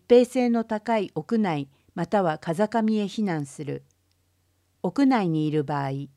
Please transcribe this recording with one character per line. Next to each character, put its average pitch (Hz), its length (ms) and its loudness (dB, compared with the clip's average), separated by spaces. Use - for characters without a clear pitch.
閉 247 160 8
性 247 240 0
の 233 140 0
高 226 360 -2
い 190 160 -6
屋 190 220 -4
内 160 320 -2
ま 170 120 -4
た 202 160 2
は 156 140 0
風 175 300 -2
上 220 320 0
へ 208 40 -2
避 202 200 -4
難 160 220 -2
す 151 180 -14
る。 139 200 -8
屋 226 240 0
内 226 240 2
に 156 180 0
い 147 40 -2
る 151 120 0
場 143 220 -4
合 135 40 -4